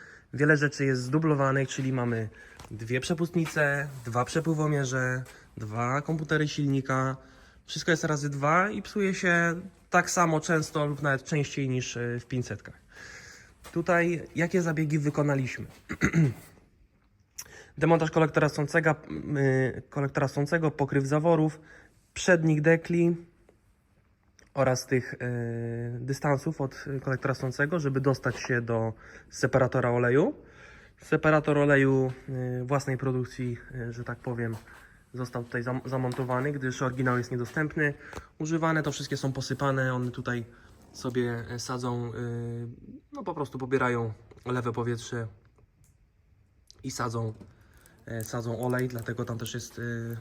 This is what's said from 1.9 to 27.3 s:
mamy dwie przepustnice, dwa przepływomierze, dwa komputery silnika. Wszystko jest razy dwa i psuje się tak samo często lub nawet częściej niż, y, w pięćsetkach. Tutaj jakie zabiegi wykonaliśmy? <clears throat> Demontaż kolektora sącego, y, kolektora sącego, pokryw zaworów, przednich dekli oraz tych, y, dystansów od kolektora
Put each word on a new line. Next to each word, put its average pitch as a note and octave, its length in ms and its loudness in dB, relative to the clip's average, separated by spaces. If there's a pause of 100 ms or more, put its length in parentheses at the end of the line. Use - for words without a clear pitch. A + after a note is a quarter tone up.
mamy A#2 360 -2 (420)
dwie A2+ 280 -4
przepustnice, D3+ 880 0 (180)
dwa A#2+ 200 0
przepływomierze, C#3+ 1000 0 (340)
dwa A#2 440 -2
komputery D3+ 460 0
silnika. C3 680 0 (480)
Wszystko - 260 -2
jest D#3+ 120 2
razy D3 260 0
dwa D3+ 400 2
i G#3 120 -6
psuje G3 320 0
się E3+ 480 2 (280)
tak F3 200 4
samo E3 300 4
często D#3 460 0
lub C#3+ 160 -4
nawet C#3 220 0
częściej C#3+ 460 -2
niż, B2+ 280 -4
y, A#2+ 240 -4
w - 40 -14
pięćsetkach. - 560 -6 (880)
Tutaj E3+ 640 2
jakie F3 260 2
zabiegi D#3+ 380 2
wykonaliśmy? C#3+ 680 0 (1040)
<clears throat> - 1080 -20
Demontaż D#3 340 4
kolektora D#3 380 4
sącego, D#3 460 2 (420)
y, C3 520 2
kolektora C#3 380 0
sącego, D3 440 0
pokryw C#3 360 0
zaworów, D#3 520 4 (540)
przednich D#3+ 480 4
dekli E3+ 540 4 (1400)
oraz C3 320 2
tych, B2+ 280 -2
y, - 40 -10 (840)
dystansów C#3 600 -2
od - 240 -6 (180)
kolektora C3+ 320 -2